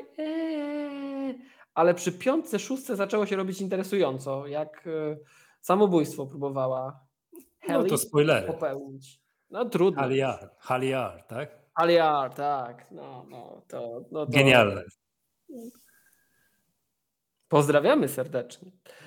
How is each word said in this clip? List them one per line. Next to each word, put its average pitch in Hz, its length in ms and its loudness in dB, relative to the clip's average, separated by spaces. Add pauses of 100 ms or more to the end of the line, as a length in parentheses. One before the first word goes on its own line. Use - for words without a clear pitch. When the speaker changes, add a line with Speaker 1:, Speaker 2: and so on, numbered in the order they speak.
(180)
Speaker 1:
eee, 294 1200 -6 (360)
ale 170 200 4
przy 175 180 -4
piątce, 269 460 -2
szóstce 262 380 -6
zaczęło 202 300 0
się 202 100 -2
robić 190 240 -4
interesująco, 151 880 -2
jak, 151 400 -8
e, 156 300 -4 (440)
samobójstwo 175 680 2
próbowała 135 760 -6 (320)
Speaker 2:
No - 60 -20 (300)
to 170 40 -2 (160)
Speaker 1:
Haley 143 100 2
Speaker 2:
spoilery. 147 480 2
Speaker 1:
popełnić. 139 760 -8 (300)
No 226 140 -6
trudno. 175 380 2
Speaker 2:
Haliar, 131 560 -2
Haliar, 127 680 -4
tak? 139 320 -12 (160)
Speaker 1:
Haliar, 160 600 2
tak. 135 560 -6
No, 139 400 -16
no, - 380 -20
to, 120 440 -10
no 151 140 -4
to 131 60 -4
Speaker 2:
Genialne. 117 520 6 (2750)
Speaker 1:
Pozdrawiamy 147 600 6
serdecznie. - 640 -6 (360)